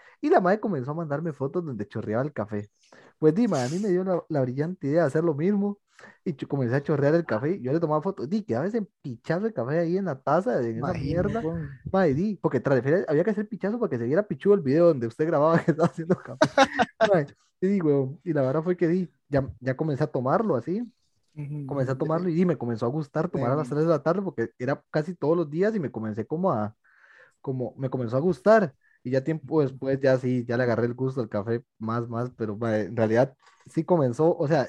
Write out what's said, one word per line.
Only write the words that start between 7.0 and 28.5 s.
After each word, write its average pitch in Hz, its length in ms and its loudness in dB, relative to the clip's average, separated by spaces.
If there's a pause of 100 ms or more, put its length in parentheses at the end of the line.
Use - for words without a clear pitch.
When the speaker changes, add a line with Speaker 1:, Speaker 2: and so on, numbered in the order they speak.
Speaker 1:
el 170 100 2
café 127 280 -2
y 196 100 -8
yo 127 100 -2
le 160 60 2
tomaba 151 240 0
fotos. 185 260 -6
Di, 202 140 -2
quedaba 127 240 -2
ese 214 180 -2 (160)
pichazo 160 440 -4
de 220 80 -4
café 135 260 -4
ahí 170 180 0
en 196 100 -4
la 139 140 -6
taza, 185 380 0
en 123 80 0
esa 117 120 -4
Speaker 2:
Imagínate, 170 260 -4
Speaker 1:
mierda. 185 360 -2
Speaker 2:
weón. 165 300 -6 (220)
Speaker 1:
Mae, 185 200 4
di, 190 300 0
porque 151 160 0
tras 139 160 2
de 123 80 4
feria 143 240 2
había 151 160 2
que 220 80 0
hacer 208 180 -4
pichazo 208 300 -6
para 220 120 -2
que 131 80 -2
se 117 80 -4
viera 165 200 0
pichudo 196 280 2
el 202 80 4
video 147 260 4
donde 127 180 2
usted 156 220 -4
grababa 160 300 4
<laughs> - 60 0
que - 60 2
estaba 156 180 2
haciendo 165 280 -2
café. - 240 -12
Speaker 2:
<laughs> 226 760 2
Speaker 1:
Mae, 147 120 2 (340)
y 185 80 0
di, 202 120 2
weón, 143 440 2
y 175 80 -2
la 143 100 2
verdad 147 220 0
fue 180 120 0
que 175 120 2
di, 180 200 0 (200)
ya, 135 200 0 (120)
ya 127 160 -2
comencé 151 260 -2
a 147 60 2
tomarlo 147 480 0
así. 180 260 -4 (520)
Speaker 2:
Ujú. 147 320 -10
Speaker 1:
Comencé 135 260 -2
a 131 40 -4
tomarlo 165 320 -2
y 160 60 -2
di, 180 100 2
me 160 140 2
comenzó 117 260 -4
a 120 60 0
gustar 156 400 -4
tomar 127 220 0
a 139 40 2
las 151 120 -2
Speaker 2:
Ujú. 143 80 -6
Speaker 1:
tres 156 100 2
de 170 40 4
la 151 120 2
tarde 175 180 0
porque 147 380 -4
era 139 320 -4
casi 156 240 -2
todos 151 200 0
los 170 140 0
días 190 260 0
y 214 60 -2
me 135 100 -4
comencé 107 360 -6
como 175 260 0
a, 107 240 -4 (640)
como, 131 380 -6
me 135 100 -4
comenzó 123 300 -4
a - 20 2
gustar. 190 540 4 (280)